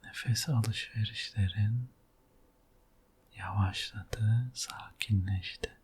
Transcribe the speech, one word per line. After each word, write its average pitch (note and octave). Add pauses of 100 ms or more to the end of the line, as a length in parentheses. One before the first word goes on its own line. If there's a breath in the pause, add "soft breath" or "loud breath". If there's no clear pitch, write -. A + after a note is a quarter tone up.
Nefes -
alışverişlerin A2 (1500)
yavaşladı, G2+
sakinleşti. -